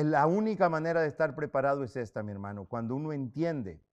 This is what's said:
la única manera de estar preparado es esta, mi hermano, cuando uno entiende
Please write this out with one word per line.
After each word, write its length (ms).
la 240
única 420
manera 320
de 60
estar 280
preparado 480
es 120
esta, 280
mi 80
hermano, 340
cuando 300
uno 180
entiende 800